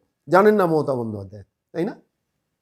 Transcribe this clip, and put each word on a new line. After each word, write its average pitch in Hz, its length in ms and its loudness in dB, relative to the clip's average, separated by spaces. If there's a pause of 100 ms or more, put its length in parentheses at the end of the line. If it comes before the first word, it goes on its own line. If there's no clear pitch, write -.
(280)
জানেন 196 280 4
না 190 100 2
মমতা 147 300 -2
বন্দ্যোপাধ্যায়, 104 480 -10 (280)
তাই 170 140 -6
না? - 160 -12 (600)